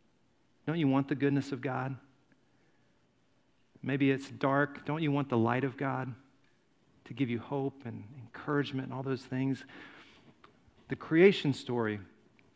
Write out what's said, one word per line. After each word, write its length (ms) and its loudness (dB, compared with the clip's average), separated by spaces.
Don't 140 -2
you 80 4
want 220 2
the 60 0
goodness 360 0
of 80 -6
God? 380 -4
Maybe 260 2
it's 200 0
dark. 560 0
Don't 180 -2
you 80 2
want 160 0
the 100 2
light 280 2
of 100 -4
God 400 -4
to 100 -14
give 160 0
you 100 0
hope 460 -4
and 200 -10
encouragement 680 -2
and 80 -10
all 100 -6
those 220 -4
things? 400 -2
The 80 -4
creation 560 6
story 480 -2